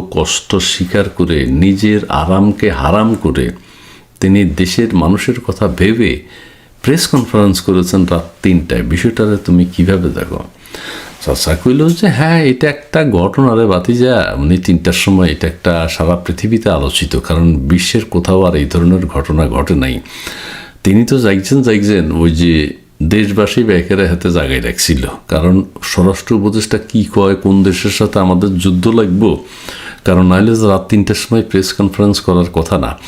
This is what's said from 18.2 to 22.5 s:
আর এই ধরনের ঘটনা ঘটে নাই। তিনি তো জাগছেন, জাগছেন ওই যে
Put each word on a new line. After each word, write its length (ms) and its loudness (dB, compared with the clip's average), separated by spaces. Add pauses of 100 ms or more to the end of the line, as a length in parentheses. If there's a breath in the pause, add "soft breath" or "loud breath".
আর 140 0
এই 100 0
ধরনের 400 2
ঘটনা 420 -2
ঘটে 260 -2
নাই। 260 -2 (840 loud breath)
তিনি 200 4
তো 140 0
জাগছেন, 440 2
জাগছেন 500 2
ওই 180 2
যে 460 0 (260)